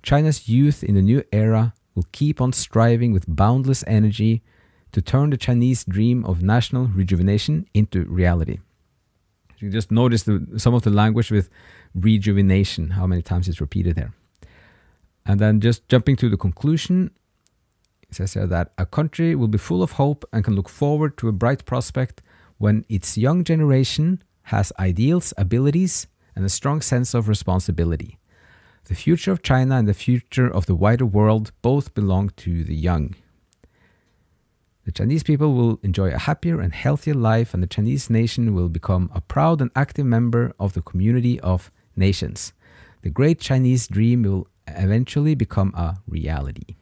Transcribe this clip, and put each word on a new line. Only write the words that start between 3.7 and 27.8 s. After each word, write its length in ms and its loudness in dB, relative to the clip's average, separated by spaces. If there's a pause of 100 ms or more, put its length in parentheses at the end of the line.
energy 560 2 (500)
to 80 0
turn 300 0
the 60 -2
Chinese 480 0
dream 400 0
of 180 -2
national 440 0
rejuvenation 840 0
into 320 0
reality. 540 0 (1000)
You 120 -8
just 200 -4
notice 340 2
the, 200 0 (120)
some 180 2
of 80 2
the 80 2
language 400 2
with 180 2 (460)
rejuvenation, 960 2
how 160 0
many 160 0
times 260 -2
it's 120 -6
repeated 360 -2
there. 160 -6 (1120)
And 140 2
then 220 4
just 280 0
jumping 280 4
to 120 0
the 80 0
conclusion, 760 -2 (880)
it 140 -18
says 180 -6
here 140 -2
that 280 -2
a 80 -2
country 500 -2
will 140 0
be 100 0
full 240 -2
of 100 -2
hope 400 -2
and 120 -2
can 120 0
look 120 -4
forward 500 -2
to 100 -2
a 40 0
bright 320 -2
prospect 580 -6 (360)
when 300 2
its 280 -4
young 280 0
generation 800 0 (220)
has 340 -2
ideals, 600 0
abilities, 680 0 (260)
and 100 -4
a 40 0
strong 320 -2
sense 340 -2
of 140 0
responsibility. 880 -2 (680)